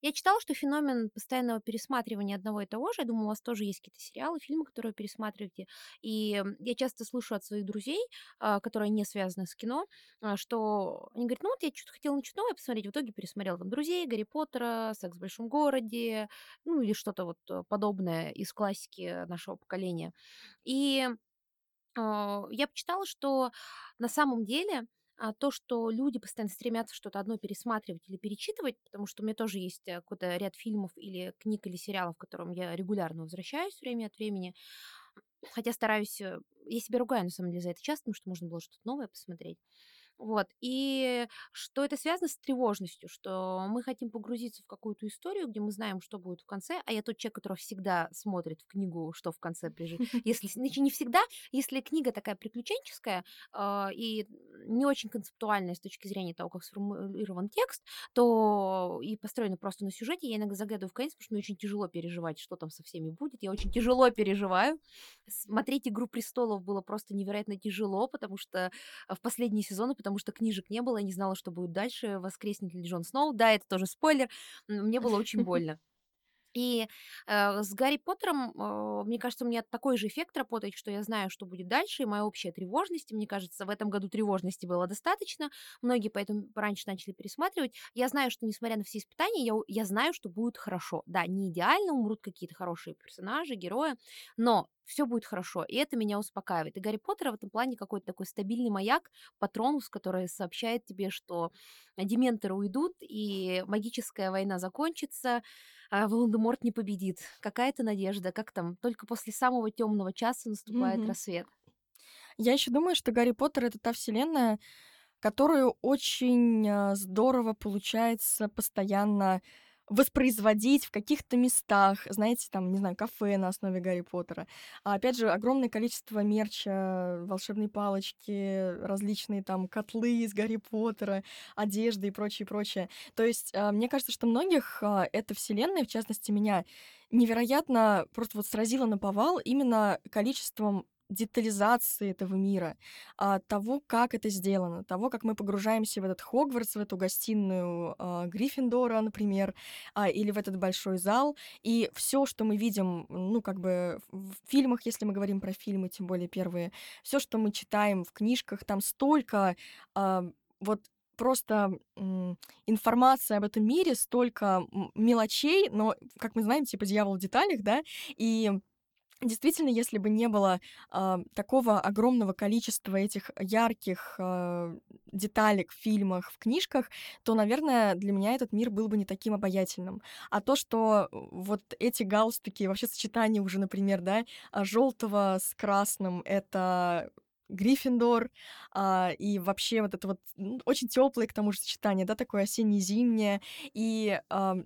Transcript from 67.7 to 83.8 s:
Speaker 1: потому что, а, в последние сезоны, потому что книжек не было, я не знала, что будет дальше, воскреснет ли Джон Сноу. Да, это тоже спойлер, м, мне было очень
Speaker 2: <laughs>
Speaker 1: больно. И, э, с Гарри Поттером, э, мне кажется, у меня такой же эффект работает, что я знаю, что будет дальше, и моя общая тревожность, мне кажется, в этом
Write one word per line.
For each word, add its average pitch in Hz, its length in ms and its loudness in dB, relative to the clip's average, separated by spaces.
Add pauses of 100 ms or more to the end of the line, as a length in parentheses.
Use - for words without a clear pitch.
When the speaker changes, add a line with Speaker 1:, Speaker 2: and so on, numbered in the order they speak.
Speaker 1:
потому 196 300 -10
что, 185 320 -4 (380)
а, 190 80 -6
в - 60 -16
последние 226 420 -2
сезоны, 226 320 -2
потому 208 240 -6
что - 140 -8
книжек 214 360 -2
не 220 120 -2
было, 240 160 0
я 208 80 -2
не 190 80 -4
знала, 190 220 -2
что - 160 -10
будет 175 200 -6
дальше, 202 480 -4
воскреснет 190 540 -6
ли 180 100 -10
Джон 170 220 -4
Сноу. 285 280 0
Да, 226 200 8
это 208 120 2
тоже 190 200 0
спойлер, 277 420 4 (400)
м, 208 200 -2
мне 226 120 2
было 233 180 2
очень 214 220 0
Speaker 2:
<laughs> 180 100 2
Speaker 1:
больно. 165 300 0 (720)
И, 240 340 0 (400)
э, 208 360 2
с 196 100 -6
Гарри 269 240 2
Поттером, 294 540 -2
э, 208 540 -4
мне 226 140 -2
кажется, 240 260 -4
у - 20 0
меня 233 160 0
такой 247 340 0
же 208 100 -2
эффект 320 300 -6
работает, 214 380 -4
что - 160 -10
я 202 120 -4
знаю, 202 260 -4
что - 160 -12
будет 180 220 -10
дальше, 285 360 0
и - 20 0
моя 208 200 0
общая 202 260 -6
тревожность, 302 600 -4
мне 214 140 -4
кажется, 190 380 -8
в 185 40 -10
этом 208 200 -2